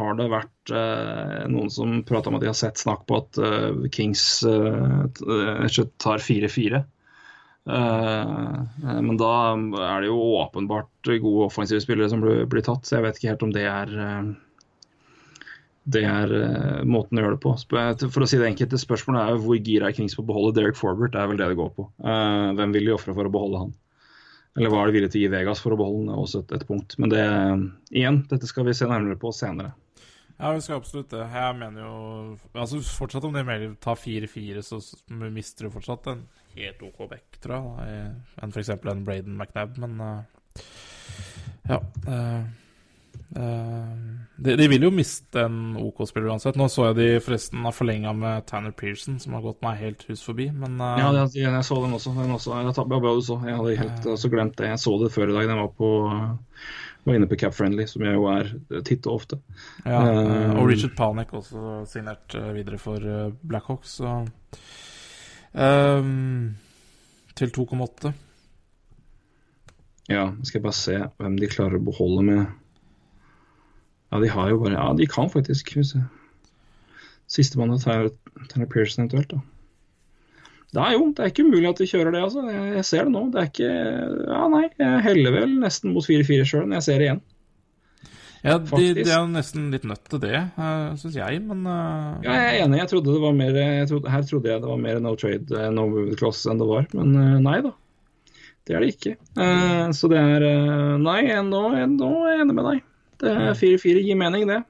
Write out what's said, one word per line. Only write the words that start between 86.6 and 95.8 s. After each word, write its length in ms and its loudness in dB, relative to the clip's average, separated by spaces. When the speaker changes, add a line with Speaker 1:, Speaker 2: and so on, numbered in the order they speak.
Speaker 1:
når 120 0
jeg 60 -2
ser 120 4
det 100 4
igjen. 120 0
Speaker 2:
Ja, 200 4
de, 140 -2
Speaker 1:
Faktisk. 340 6
Speaker 2:
de 80 4
er 60 6
jo 100 2
nesten 440 -2
litt 120 -4
nødt 240 -6
til 120 -2
det, 160 -2
eh, 600 -2
synes 200 -8
jeg, 260 -4
men, 240 -6
eh, 560 -4
Speaker 1:
Ja, 100 -2
jeg 160 2
er 160 2
enig. 140 6
Jeg 100 0
trodde 240 4
det 80 4
var 140 4
mer, 180 4
jeg 360 2
trodde, 200 -2
her 140 2
trodde 260 0
jeg 140 0
det 60 -6
var 100 -2
mer 220 0
no 160 0
trade, 360 -2
eh, 180 0
no 180 2